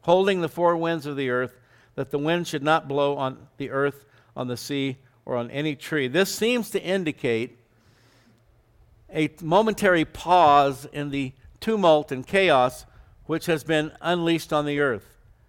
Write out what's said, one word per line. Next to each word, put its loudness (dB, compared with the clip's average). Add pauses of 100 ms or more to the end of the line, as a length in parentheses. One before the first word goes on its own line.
Holding 2
the -2
four 0
winds -2
of -8
the -4
earth, -4 (380)
that -6
the -4
wind -2
should -6
not 2
blow 0
on -8
the -10
earth, -4 (300)
on -6
the -6
sea, -6 (280)
or -6
on -6
any -4
tree. -4
This 0
seems -2
to -4
indicate -4 (1500)
a -2 (120)
momentary 2
pause 4
in -8
the -6 (280)
tumult 2
and -8
chaos 2 (400)
which -4
has -2
been 0 (120)
unleashed 0
on 0
the -2
earth, -2 (320)